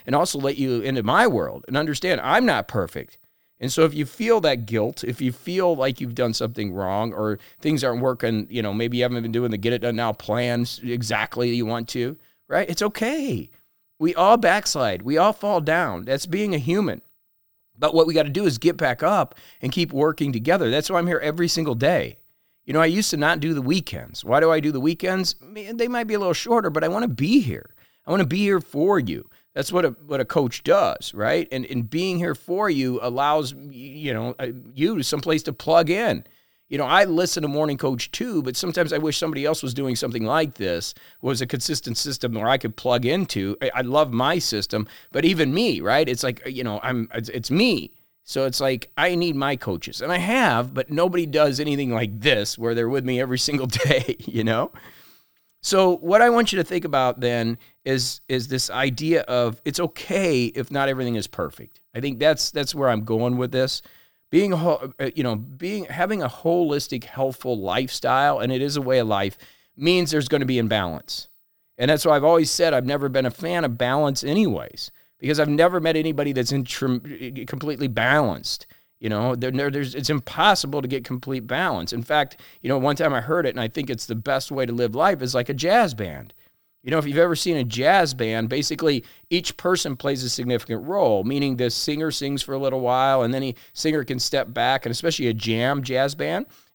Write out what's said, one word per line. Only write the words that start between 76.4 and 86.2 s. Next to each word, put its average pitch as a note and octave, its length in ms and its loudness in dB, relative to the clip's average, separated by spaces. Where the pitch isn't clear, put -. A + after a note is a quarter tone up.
in C#3 140 0
tr-, B2+ 320 -2
completely C#3 400 -4
balanced. A#2+ 800 0
You A2 100 -4
know, A2+ 260 0
there, B2+ 160 -4
there, C#3 200 0
there's, C3+ 240 -4
it's C3+ 140 -6
impossible D3 720 0
to B2+ 60 -4
get B2+ 180 -4
complete B2+ 420 -6
balance. C3+ 460 -2
In A#2 100 -4
fact, D3 380 0
you - 60 -6
know, C3+ 120 2
one C#3+ 160 2
time D3+ 180 2
I A#2+ 80 0
heard D#3+ 240 0
it, B2+ 60 0
and B2+ 100 -4
I A2+ 60 -2
think C3 220 -6
it's A#2 180 -6
the A2+ 80 -4
best C3+ 360 -2
way C3+ 140 -2
to A#2+ 80 -4
live A#2 200 0
life, D#3 280 2
is C3 140 -4
like B2 140 -2
a C#3+ 40 -2
jazz E3+ 400 2
band. E2+ 400 -8